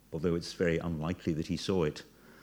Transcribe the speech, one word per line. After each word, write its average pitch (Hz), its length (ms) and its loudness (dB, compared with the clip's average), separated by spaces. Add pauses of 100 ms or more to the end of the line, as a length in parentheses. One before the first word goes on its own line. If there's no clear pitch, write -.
(140)
although 82 220 2
it's 87 180 -4
very 85 240 2
unlikely 82 560 -2
that 78 140 -2
he 82 100 -2
saw 92 280 2
it. - 180 -2 (400)